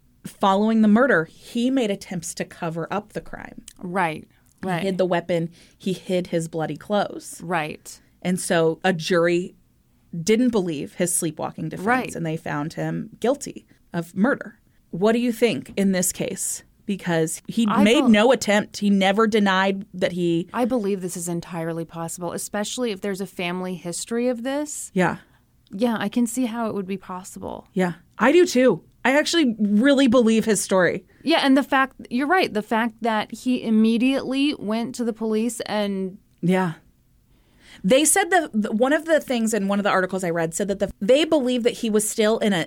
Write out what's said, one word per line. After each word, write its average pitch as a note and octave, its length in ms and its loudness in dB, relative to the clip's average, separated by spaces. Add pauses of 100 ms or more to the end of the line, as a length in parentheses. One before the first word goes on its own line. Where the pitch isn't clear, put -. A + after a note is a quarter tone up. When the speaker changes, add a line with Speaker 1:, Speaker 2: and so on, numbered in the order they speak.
(260)
Speaker 1:
following G#3+ 560 2
the G#3+ 60 6
murder, G#3 380 6
he - 440 -4
made C4 200 0
attempts G3 440 -8
to F#3+ 100 -6
cover E3 480 -8
up - 200 -8
the - 80 -8
crime. - 420 -16 (160)
Speaker 2:
Right, F3 480 -4 (360)
right. F3+ 180 -4
Speaker 1:
He F#3 60 -4
hid F#3+ 120 -2
the F#3+ 60 4
weapon. F3 460 -2 (280)
He G3 140 -4
hid F3+ 360 -4
his E3 200 -2
bloody D#3 280 -6
clothes. - 640 -6
Speaker 2:
Right. E3 580 -6 (220)
Speaker 1:
And F3+ 180 -2
so E3 420 2
a F#3+ 100 2
jury F3 600 0 (680)
didn't A3 280 4
believe F3+ 440 -2
his F3 200 -2
sleepwalking D#3+ 540 -4
defense, D#3+ 180 -8
Speaker 2:
Right. B3 300 0
Speaker 1:
and E3 100 -6
they D#3+ 100 -4
found D#3 380 -6
him D#3+ 360 -6 (100)
guilty - 460 -4 (260)
of E3+ 240 -6
murder. G#3+ 420 -2 (320)
What G3+ 220 2
do A#3+ 60 2
you A#3+ 140 0
think A3 440 -2
in G3 160 2
this F3+ 200 0
case? - 500 -8 (240)
Because E3+ 640 -2
he A3+ 200 0
Speaker 2:
I G#3 140 4
Speaker 1:
made A3+ 180 6
Speaker 2:
bel- C4 100 4
Speaker 1:
no G#3+ 220 6
attempt. G#3 440 2
He G#3 140 0
never G3 360 4
denied G3 680 2
that F3+ 180 -2
he F3 400 0
Speaker 2:
I A#3+ 140 -2
believe G3+ 340 -2
this F3 160 -8
is F3 120 -8
entirely E3 580 -6
possible, E3 460 -10
especially G#3 600 -6
if F#3+ 80 -10
there's G3 220 -6
a F#3+ 40 -8
family F#3 480 -6
history A#3 540 -4
of A#3+ 140 -4
this. C#4+ 520 -8
Speaker 1:
Yeah. F3 220 0 (540)
Speaker 2:
Yeah, A3 280 -2
I G3+ 120 -4
can A#3+ 160 0
see C4 180 -4
how A#3 240 -6
it G3+ 60 -6
would G3 120 -6
be F#3+ 120 -6
possible. F#3 760 -14
Speaker 1:
Yeah, F3 220 -2 (240)
I B3+ 140 4
do F4 140 8
too. B3 380 4 (200)
I A#3+ 140 2
actually D4+ 400 2
really B3 500 4
believe A3 360 4
his A3 160 0
story. F#3 440 2 (180)
Speaker 2:
Yeah, D#4 200 2
and C4+ 140 4
the C#4+ 60 4
fact, C4 320 0 (160)
you're C4 180 -2
right, F4+ 240 2
the G#3 100 -2
fact A3+ 380 -2
that A3 320 -2
he B3 320 -2
immediately A#3+ 920 2
went A3+ 380 -6
to B3 80 -4
the A3+ 100 -2
police A3 480 -2
and G3 560 -4 (240)
Speaker 1:
Yeah. F3+ 320 2 (1080)
They C4 220 4
said F#4+ 260 2
the, E4+ 240 2
the, G#3+ 180 -2
one B3 220 2
of D#4+ 100 -2
the D#4+ 160 4
things A3+ 320 -2
in G3 160 0
one G3+ 100 0
of G3+ 40 -2
the G3+ 80 2
articles F#3 340 0
I F3 60 -2
read E3 240 -2
said G3 140 -4
that G3 100 -2
the, G3 120 -2 (100)
they C4 240 4
believe B3+ 400 0
that A#3 100 2
he A3+ 160 -4
was G#3 180 0
still A3 300 2
in G#3+ 140 0
a, E3 140 0